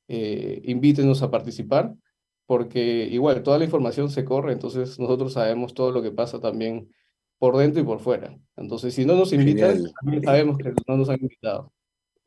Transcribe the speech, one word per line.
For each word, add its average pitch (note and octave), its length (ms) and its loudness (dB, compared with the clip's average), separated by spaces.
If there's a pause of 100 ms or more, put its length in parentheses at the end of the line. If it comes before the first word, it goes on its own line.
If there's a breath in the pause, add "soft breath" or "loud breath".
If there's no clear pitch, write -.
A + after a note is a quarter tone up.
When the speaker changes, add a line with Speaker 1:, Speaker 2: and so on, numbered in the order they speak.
Speaker 1:
eh, G#2 580 -6
invítenos C3+ 580 2
a B2 80 -2
participar, B2+ 640 -2 (500)
porque A#2+ 640 -2
igual B2+ 300 2
toda C#3 160 2
la D#3+ 80 2
información C#3+ 440 -2
se C#3 140 -4
corre, C#3 300 -2
entonces B2 460 -6
nosotros B2+ 340 -2
sabemos A#2 400 -2
todo B2+ 180 0
lo B2 120 -2
que A2 80 -4
pasa A#2+ 280 -4
también A2+ 480 -4 (520)
por B2+ 180 4
dentro D3+ 240 4
y D3 40 0
por A2 140 -4
fuera. - 380 -4 (180)
Entonces, A#2 380 -8
si C3 100 0
no D#3 120 4
nos F#3+ 180 4
invitan, D3 400 6
Speaker 2:
Genial. F3 260 -2
Speaker 1:
también C#3+ 240 -2
sabemos D3 360 4
que C3 140 -6 (140)
no C3 100 0
nos C3+ 120 0
han C3 100 -2
invitado. A2+ 540 -8 (540)